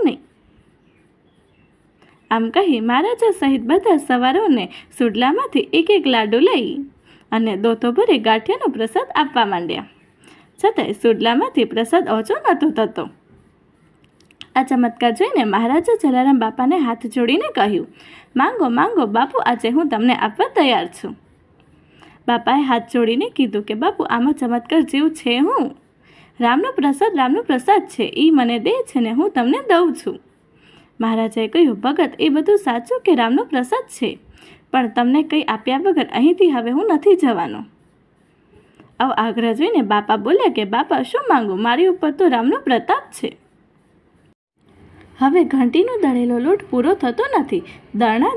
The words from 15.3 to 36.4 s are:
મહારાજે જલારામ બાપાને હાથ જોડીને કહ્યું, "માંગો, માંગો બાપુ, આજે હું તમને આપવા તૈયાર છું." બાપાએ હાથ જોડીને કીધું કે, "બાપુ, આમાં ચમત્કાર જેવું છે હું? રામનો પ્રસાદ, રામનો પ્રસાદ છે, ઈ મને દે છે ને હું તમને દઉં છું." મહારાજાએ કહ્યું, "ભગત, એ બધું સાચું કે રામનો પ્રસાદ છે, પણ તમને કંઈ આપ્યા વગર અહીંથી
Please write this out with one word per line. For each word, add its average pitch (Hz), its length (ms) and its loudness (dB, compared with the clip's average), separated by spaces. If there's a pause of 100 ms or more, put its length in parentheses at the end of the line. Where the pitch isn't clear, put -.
મહારાજે 269 640 0
જલારામ 262 300 4
બાપાને 254 400 0
હાથ 247 280 -4
જોડીને 269 480 -2
કહ્યું, 208 320 0 (500)
"માંગો, 349 320 0
માંગો 302 380 0
બાપુ, 233 400 -2
આજે 233 240 -2
હું 294 180 0
તમને 240 260 0
આપવા 214 320 -2 (100)
તૈયાર 240 300 2
છું." - 300 -14 (1120)
બાપાએ 240 340 0
હાથ 247 200 0 (100)
જોડીને 240 440 0
કીધું 208 260 -2
કે, 214 120 -8
"બાપુ, 311 300 -2
આમાં 240 280 0
ચમત્કાર 247 480 -2
જેવું 285 300 0
છે 247 280 -2
હું? 339 380 0 (640)
રામનો 277 320 0
પ્રસાદ, 285 440 0
રામનો 277 260 0
પ્રસાદ 381 440 0
છે, - 300 -6
ઈ 311 140 4
મને 240 280 2
દે 220 140 0
છે 494 280 -4
ને 226 100 0
હું 302 200 0
તમને 254 280 0 (100)
દઉં 349 240 4
છું." - 260 -10 (840)
મહારાજાએ 226 480 -2
કહ્યું, 247 320 2
"ભગત, 294 380 0
એ 320 100 2
બધું 311 300 2
સાચું 262 420 -4
કે 359 140 2
રામનો 254 300 2
પ્રસાદ 285 440 -2
છે, - 300 -6 (520)
પણ 254 180 0
તમને 247 340 2
કંઈ 302 200 -2
આપ્યા 233 360 -2
વગર 330 340 0
અહીંથી 339 380 4